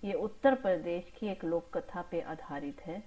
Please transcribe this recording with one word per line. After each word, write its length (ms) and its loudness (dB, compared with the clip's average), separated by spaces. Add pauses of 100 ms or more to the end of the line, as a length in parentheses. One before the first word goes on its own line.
ये 100 -2
उत्तर 420 6
प्रदेश 640 0
की 80 -2
एक 160 -4
लोक 340 0
कथा 240 -4
पे 200 -2
आधारित 600 -6
है। 260 -6